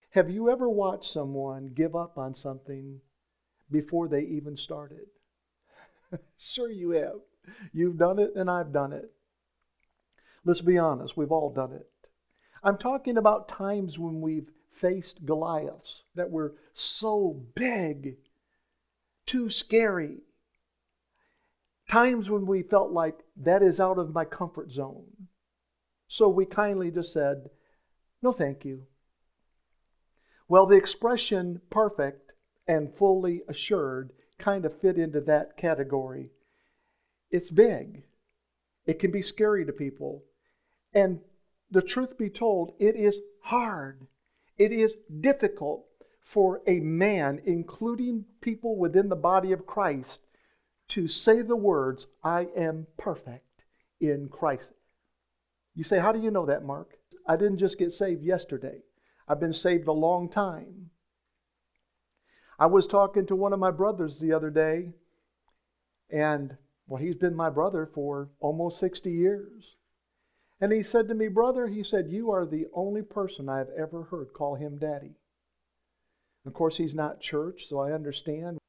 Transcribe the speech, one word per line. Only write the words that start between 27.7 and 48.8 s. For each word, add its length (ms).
"No, 100
thank 320
you." 220
Well, 180
the 120
expression 920
"perfect" 600
and 280
"fully 540
assured" 640
kind 280
of 140
fit 180
into 240
that 360
category. 760
It's 180
big. 560
It 140
can 120
be 120
scary 420
to 80
people. 500
And 280
the 120
truth 360
be 120
told, 500
it 160
is 240
hard. 640
It 160
is 240
difficult 680
for 480
a 140
man, 640
including 800
people 340
within 320